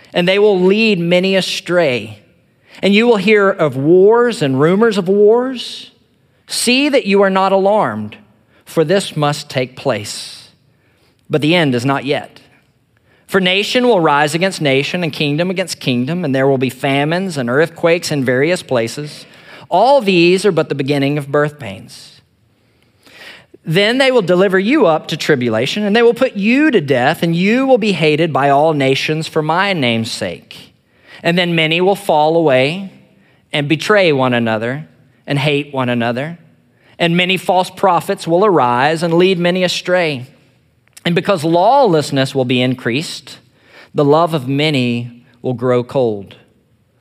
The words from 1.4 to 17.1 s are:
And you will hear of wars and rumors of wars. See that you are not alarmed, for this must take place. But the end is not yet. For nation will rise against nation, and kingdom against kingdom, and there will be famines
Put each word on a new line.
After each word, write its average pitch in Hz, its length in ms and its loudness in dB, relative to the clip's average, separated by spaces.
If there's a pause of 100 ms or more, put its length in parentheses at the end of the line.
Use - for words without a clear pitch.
And 196 120 2
you 220 120 4
will 233 120 4
hear 202 320 4
of 151 260 0
wars 190 640 4
and 135 180 0
rumors 190 380 2
of 190 100 -4
wars. 226 840 0 (560)
See 262 420 0
that 262 160 0
you 196 160 2
are 196 80 4
not 190 240 0
alarmed, 180 640 0 (480)
for 165 200 0
this 190 340 -2
must 147 320 -4
take 127 260 -6
place. - 720 -8 (800)
But 143 140 -2
the 156 120 2
end 156 200 2
is 117 100 -2
not 139 220 -2
yet. 135 340 -6 (840)
For - 120 0
nation 196 480 0
will 226 140 4
rise 147 340 2
against 175 280 -2
nation, 143 400 -2
and 160 100 -4
kingdom 156 380 -2
against 180 280 -6
kingdom, 135 460 -4
and 135 100 -2
there 135 140 2
will 139 80 2
be 127 140 -2
famines 151 680 -4